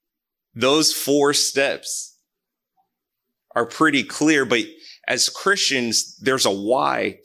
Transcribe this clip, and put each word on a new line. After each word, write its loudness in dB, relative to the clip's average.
those 2
four 2
steps -2
are -2
pretty 2
clear, 0
but 0
as 0
Christians, -2
there's 0
a 2
why -2